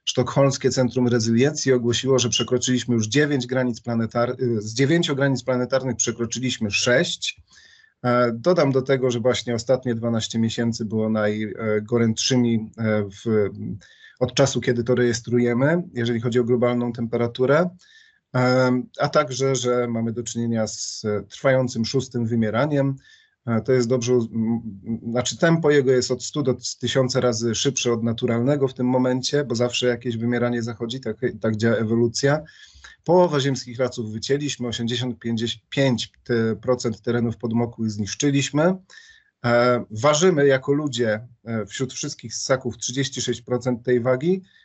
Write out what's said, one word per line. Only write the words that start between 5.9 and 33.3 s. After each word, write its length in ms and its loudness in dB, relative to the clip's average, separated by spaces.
przekroczyliśmy 720 -2
sześć. 720 -2
E, 280 2
dodam 400 2
do 100 2
tego, 280 2
że 100 -2
właśnie 340 0
ostatnie 400 0
dwanaście 440 -2
miesięcy 460 -2
było 240 -2
najgorętszymi, 1700 0
e, 240 0
w, 460 0
od 140 -2
czasu, 260 2
kiedy 240 0
to 100 2
rejestrujemy, 880 2
jeżeli 260 -2
chodzi 200 0
o 40 2
globalną 480 0
temperaturę, 760 0
em, 560 2
a 100 0
także, 480 2
że 320 0
mamy 240 -2
do 100 -6
czynienia 440 -2
z, 380 -10
e, 180 -2
trwającym 640 0
szóstym 420 -4
wymieraniem. 680 0
E, 140 0
to 120 0
jest 160 2
dobrze 260 0
uz-, 200 2
m, 260 -2
m, 120 -6
znaczy 280 -4
tempo 320 4
jego 220 4
jest 180 2
od 140 -4
stu 180 -4
do 140 0
tysiąca 400 0
razy 340 0
szybsze 380 -2
od 100 -2
naturalnego 640 0
w 60 -6
tym 120 -2
momencie, 580 0
bo 100 -4
zawsze 320 0
jakieś 300 -2
wymieranie 460 0
zachodzi, 380 -6
tak, 160 -6
tak 160 -2
działa 200 2
ewolucja. 680 2
Połowę 360 4